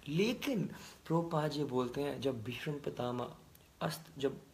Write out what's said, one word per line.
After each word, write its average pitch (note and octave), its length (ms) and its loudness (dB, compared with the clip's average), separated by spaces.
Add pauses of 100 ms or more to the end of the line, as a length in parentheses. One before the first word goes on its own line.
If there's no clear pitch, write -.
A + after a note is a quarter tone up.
लेकिन G#3 580 2 (400)
प्रभुपाद D#3+ 460 2
जी D3 120 0
बोलते B2+ 380 2
हैं, C3+ 200 -2
जब A#2+ 220 0
भीष्म B2 300 -4
पितामह B2 600 -4 (460)
अस्त्र, D#3 400 -4
जब C3+ 200 0 (120)